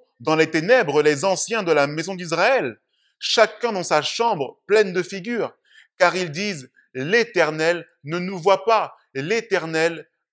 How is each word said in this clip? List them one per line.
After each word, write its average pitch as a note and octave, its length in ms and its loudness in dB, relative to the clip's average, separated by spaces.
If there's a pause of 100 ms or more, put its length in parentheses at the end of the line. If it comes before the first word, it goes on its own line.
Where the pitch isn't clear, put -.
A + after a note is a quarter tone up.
(200)
dans D#3 160 0
les D#3+ 140 4
ténèbres E3 520 2
les D3 240 2
anciens G3 380 -2
de E3+ 80 2
la D3 140 4
maison D#3+ 300 -6
d'Israël, F3 640 0 (380)
chacun A3+ 540 0
dans F#3 100 -4
sa D#3 180 2
chambre E3 680 -2
pleine G3+ 260 2
de F3+ 100 -2
figures, G3 500 -8 (440)
car F3 180 4
ils F3+ 160 -4
disent, E3 400 -8 (220)
L'Éternel E3 960 0 (140)
ne D#3 160 -6
nous F#3 180 -6
voit F#3+ 280 2
pas, G#3 300 0 (180)
l'Éternel E3 960 -2 (240)